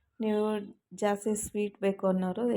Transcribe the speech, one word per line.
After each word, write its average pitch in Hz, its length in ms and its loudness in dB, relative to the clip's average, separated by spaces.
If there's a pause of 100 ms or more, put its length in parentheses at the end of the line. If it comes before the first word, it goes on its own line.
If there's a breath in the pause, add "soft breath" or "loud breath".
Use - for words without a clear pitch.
(200)
ನೀವು 214 220 2 (640)
ಜಾಸ್ತಿ 202 280 2 (120)
ಸ್ವೀಟ್ 208 420 -2
ಬೇಕು 196 260 0
ಅನ್ನೋರು 185 320 0 (140)